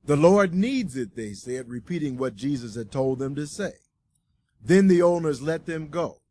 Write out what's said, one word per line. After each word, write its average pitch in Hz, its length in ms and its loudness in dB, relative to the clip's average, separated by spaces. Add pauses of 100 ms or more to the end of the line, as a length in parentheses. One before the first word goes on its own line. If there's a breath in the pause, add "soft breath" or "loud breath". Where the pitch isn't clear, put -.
"The 147 100 0
Lord 175 400 4
needs 214 400 -2
it," 123 220 -8
they 202 180 -8
said, 127 340 -10
repeating 135 480 -6
what 127 200 -4
Jesus 120 400 -6
had 113 160 -10
told 131 260 -2
them 139 160 -6
to 147 100 -6
say. 165 340 -10 (840)
Then 185 240 6
the 175 160 6
owners 165 400 2
let 160 240 -4
them 160 220 -8
go. 147 320 -8 (100)